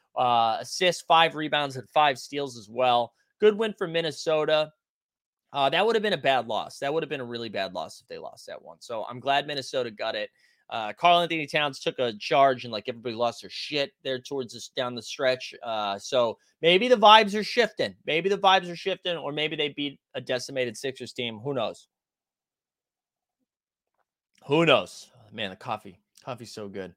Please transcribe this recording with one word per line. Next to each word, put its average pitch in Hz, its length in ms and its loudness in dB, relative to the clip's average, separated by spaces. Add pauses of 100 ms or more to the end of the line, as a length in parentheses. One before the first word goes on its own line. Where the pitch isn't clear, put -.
(140)
uh, 117 460 2
assists, 170 480 -2
five 165 260 6
rebounds, 147 420 -4
and 113 120 -12
five 147 300 4
steals 143 400 -8
as 101 100 -18
well. 120 460 2 (260)
Good 208 160 6
win 220 220 -2
for 185 100 -4
Minnesota. 156 840 0 (840)
Uh, 139 160 2
that 175 160 2
would 226 100 2
have 214 60 0
been 214 100 -2
a 160 60 0
bad 127 300 0
loss. 101 320 -6
That 139 120 -4
would 160 100 -2
have 147 60 -8
been 143 120 -8
a 123 40 -10
really 117 240 -10
bad 95 240 -6
loss 82 300 -10
if - 60 -20
they 82 100 -12
lost 73 280 -16
that - 160 -14
one. 80 180 -20
So 113 280 -8
I'm 120 120 -12
glad 139 260 0
Minnesota 135 440 -6
got 110 240 -6
it. 107 140 -6 (420)
Uh, 110 240 -6
Karl 175 260 4
Anthony 160 260 -4
Towns 147 340 -2
took - 180 -4
a 120 180 0
charge 135 480 4
and, 120 80 -10
like, 107 160 -6
everybody 117 260 -8
lost 117 280 -2
their 101 80 -18
shit - 420 -4 (100)
there 131 160 -4
towards 127 360 -8
this, 117 140 -16
down 123 260 -6
the 117 80 -8
stretch. 131 600 -2
Uh, 104 360 -4
so 120 400 0 (240)
maybe 185 260 6
the 247 80 6
vibes 208 380 10
are 208 100 -2
shifting. 156 500 -2 (120)
Maybe 165 240 0
the 196 80 0
vibes 190 340 4
are 170 40 -12
shifting, 175 420 -6
or 143 140 -6
maybe 151 220 -2
they 151 140 -2
beat 143 320 -8 (140)
a 139 60 -6
decimated 127 540 -4
Sixers 127 380 -8
team. 117 280 -8
Who 139 120 -6
knows? 110 360 -6 (2500)
Who 151 180 2
knows? 117 460 2 (200)
Man, 107 200 -6
the 92 60 -12
coffee, 104 420 -10 (260)
coffee's 120 280 -12
so 107 160 -12
good. 95 280 -12